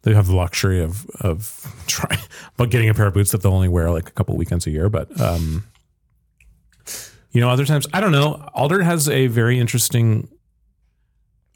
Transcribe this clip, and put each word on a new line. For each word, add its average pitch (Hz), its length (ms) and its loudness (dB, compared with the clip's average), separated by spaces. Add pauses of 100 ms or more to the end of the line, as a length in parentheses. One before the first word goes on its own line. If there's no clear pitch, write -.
they 110 100 4
have 104 140 6
the 92 80 2
luxury 90 480 0
of, 85 240 -6 (140)
of - 640 -6
<laughs> - 20 -14
try-, - 320 -6 (380)
but 120 140 0
getting 113 180 2
a 110 60 4
pair 107 120 2
of 95 80 0
boots 101 160 2
that 101 120 -2
they'll 95 120 2
only 92 140 2
wear, 85 240 2
like, 82 160 -4
a - 40 -20
couple - 240 -2
weekends 85 300 -2
a 78 40 -4
year. 78 200 0
But, 76 300 -6
um, 82 440 -2 (1700)
you 120 100 2
know, 123 80 2
other 127 160 0
times, 143 280 0
I 180 80 -2
don't 202 120 2
know. 147 320 2 (100)
Alder 175 280 0
has 165 260 0
a 131 200 2
very 120 320 2
interesting, 117 680 0 (1300)